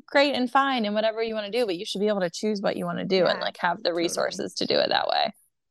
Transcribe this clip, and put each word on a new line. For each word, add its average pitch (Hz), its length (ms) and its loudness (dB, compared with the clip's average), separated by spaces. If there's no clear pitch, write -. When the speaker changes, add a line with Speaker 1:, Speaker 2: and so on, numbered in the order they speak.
Speaker 1:
great 285 260 4
and 247 160 0
fine 269 340 2
and 208 80 0
whatever 214 300 0
you 226 100 -2
wanna 208 200 -6
do, 247 120 0
but 190 120 0
you 202 100 -8
should - 140 -6
be 208 80 4
able 208 100 0
to 180 100 0
choose 214 320 -4
what - 160 -2
you 180 80 -4
wanna 175 200 -4
do 185 220 4
and, 165 120 2
Speaker 2:
Yeah, 180 60 -6
Speaker 1:
like, - 140 -6
have 175 200 0
the - 120 -2
Speaker 2:
totally. 170 120 0
Speaker 1:
resources - 520 -2
to - 120 -4
do 71 100 2
it 73 120 4
that - 180 0
way. - 260 0